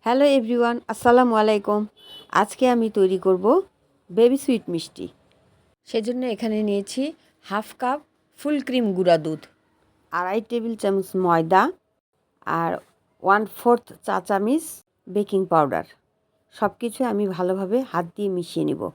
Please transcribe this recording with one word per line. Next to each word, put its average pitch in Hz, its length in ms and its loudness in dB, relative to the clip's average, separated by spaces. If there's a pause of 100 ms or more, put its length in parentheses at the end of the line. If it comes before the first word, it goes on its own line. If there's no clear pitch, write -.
হ্যালো 262 200 4 (120)
এভরিওয়ান, 233 400 0 (100)
আসসালামু 240 480 4
আলাইকুম। 214 460 2 (500)
আজকে 208 380 0
আমি 233 200 2
তৈরি 190 360 2
করব 190 200 2 (640)
বেবি 233 280 4
সুইট 240 320 -2
মিষ্টি। - 360 -8 (840)
সেজন্য 240 380 -4
এখানে 220 380 -4
নিয়েছি 202 400 -4 (420)
হাফ 214 240 -8 (120)
কাপ 254 180 -2 (400)
ফুল 294 180 -2 (100)
ক্রিম 247 260 0
গুঁড়া 180 240 4
দুধ, 156 240 -6 (680)
আড়াই 185 300 -2
টেবিল 233 340 -6
চামচ 196 400 -2
ময়দা 175 460 4 (840)
আর 165 240 -2 (520)
ওয়ান 202 200 4 (140)
ফোর্থ 240 280 2 (180)
চা 190 140 -2 (100)
চামচ 214 380 0 (420)
বেকিং 196 380 -2
পাউডার। 143 400 2 (680)
সব 208 240 -2
কিছু 233 200 -8 (120)
আমি 208 160 -2
ভালোভাবে 185 500 -2 (140)
হাত 170 140 -4 (100)
দিয়ে 202 140 -4
মিশিয়ে 170 400 -4
নিব। 151 120 -6 (140)